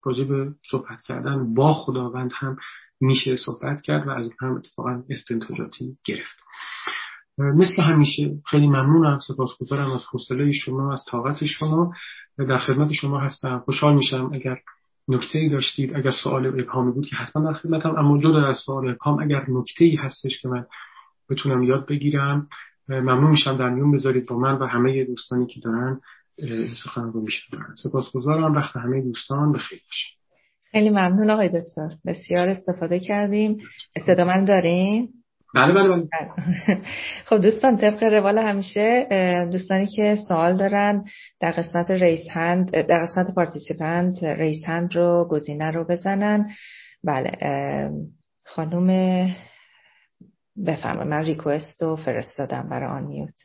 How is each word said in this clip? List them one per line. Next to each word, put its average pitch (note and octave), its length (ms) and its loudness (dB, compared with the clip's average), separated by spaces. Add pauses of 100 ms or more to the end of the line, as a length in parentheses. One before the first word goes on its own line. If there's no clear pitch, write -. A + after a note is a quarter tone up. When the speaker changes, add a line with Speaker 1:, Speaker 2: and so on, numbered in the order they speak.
Speaker 1:
راجع C3 200 -2
به C3+ 240 -2 (220)
صحبت A2+ 320 -8
کردن C3 520 -4
با C#3+ 180 6
خداوند B2+ 600 -4
هم C3+ 220 -8 (440)
می‌شه C3 360 2
صحبت C3+ 460 -6
کرد D3+ 240 -2
و C#3 40 -6
از B2 140 -6
اون A#2 160 -10
هم C3 160 -4
اتفاقاً B2 540 -8
استنتاجاتی A#2+ 920 -8
گرفت. - 340 -10 (1000)
مثل D#3+ 440 4
همیشه D3 520 4 (120)
خیلی D3 200 4
ممنونم، C#3+ 520 4 (100)
سپاسگزارم C3 640 -4
از B2 180 -6
حوصله C3+ 420 0
شما، C3+ 400 -2
از C3 180 -8
طاقت C3+ 340 -4
شما. D#3 480 0 (460)
در C3 200 0
خدمت D3 340 2
شما C#3+ 280 -2
هستم. C3 440 -6
خوشحال D3 300 4
می‌شم C3 380 2
اگر B2+ 240 -6 (520)
نکته‌ای D3+ 400 0
داشتید، C3+ 480 -2
اگر C3 140 0 (140)
سوال C3 220 -2
ابهامی B2+ 460 0
بود C#3+ 140 -4
که - 100 -8
حتماً D#3 360 -2
در D3+ 60 -6
خدمتم، D#3+ 380 -2
اما D3 220 6
جدا D3+ 280 6
از C3 100 0 (100)
سوال C3+ 220 -4
ابهام D3 340 -2
اگر C#3+ 260 0
نکته‌ای C#3+ 480 2
هستش C3+ 460 -6
که B2+ 60 -6
من B2 180 -4 (640)
بتونم C3 320 0
یاد C3 240 2
بگیرم، C#3+ 600 0 (400)
ممنون C3 420 4
می‌شم C#3+ 260 4
در B2+ 140 0
میون C#3+ 220 2
بذارید C3 340 2
با B2 120 -4
من C3+ 160 2
و C3 120 -2
همه B2+ 380 2
دوستانی B2 420 -4
که - 140 -16
دارن، B2 400 -4 (380)
اه، B2+ 140 -8
این A2+ 220 -6 (100)
سخن A#2+ 180 -10
رو A2+ 200 -6
می‌شنون. - 400 -10 (220)
سپاسگزارم. D3 680 0
وقت - 220 -2
همه B2 240 -2
دوستان C3+ 520 -2
بخیر - 260 -6
باشه. - 300 -12 (640)
Speaker 2:
خیلی G#3+ 200 4
ممنون G3+ 400 4
آقای G#3+ 180 2
دکتر. E3+ 400 -4 (180)
بسیار F3 420 -2
استفاده F3+ 520 -2
کردیم. G#3 580 0 (480)
صدا F3+ 180 6
من F#3 200 4
دارین؟ F#3+ 640 2 (480)
Speaker 1:
بله، C#3+ 180 8
بله، G3 140 8
بله. E3+ 200 2 (640)
Speaker 2:
<laughs> - 80 -6 (440)
خب A3 140 4
دوستان، A3 360 4
طبق G#3 260 2
روال G#3+ 360 4
همیشه، G#3+ 720 0
اه، F3+ 400 2
دوستانی F#3+ 360 0
که G#3 320 2 (100)
سوال E3+ 280 4
دارن G3+ 480 2 (360)
در E3+ 100 0
قسمت F3 400 -2
ریز E3+ 400 2
هند، F3 400 0
در D#3+ 320 2
قسمت F3+ 320 -2
پارتیسیپنت E3+ 880 -2
ریز D#3 400 -2
هند E3+ 320 -4
رو، F3 340 4
گزینه D3+ 400 -4
رو E3 140 -4
بزنن. G3 640 0 (540)
بله، C3+ 360 -2
اه، C#3+ 500 -4 (560)
خانم F3 420 -2 (1800)
بفرمایید. - 440 -4
من D3+ 140 -2
ریکوست D#3 580 -4
رو D#3+ 140 -2
فرستادم C3 760 -6
برای B2+ 200 -6
آن C3+ 140 -8
میوت. C#3+ 300 -12 (100)